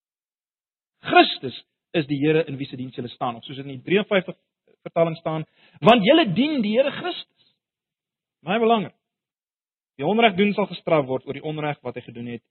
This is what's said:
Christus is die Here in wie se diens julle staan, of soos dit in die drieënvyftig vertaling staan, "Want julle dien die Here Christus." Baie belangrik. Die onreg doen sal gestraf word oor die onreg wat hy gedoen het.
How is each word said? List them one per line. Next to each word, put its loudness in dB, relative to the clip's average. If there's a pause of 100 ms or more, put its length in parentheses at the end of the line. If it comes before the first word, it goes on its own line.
(1000)
Christus 2 (300)
is 0
die -2
Here 2
in -8
wie -8
se -14
diens -12
julle -10
staan, -6
of -18
soos -14
dit -12
in -12
die -18
drieënvyftig 0 (460)
vertaling 0
staan, -6 (360)
"Want 6
julle 4
dien 0
die 0
Here 2
Christus." -12 (880)
Baie -2
belangrik. 2 (1000)
Die -4
onreg 2
doen 2
sal 0
gestraf 0
word -6
oor -8
die -12
onreg -6
wat -10
hy -12
gedoen -14
het. -12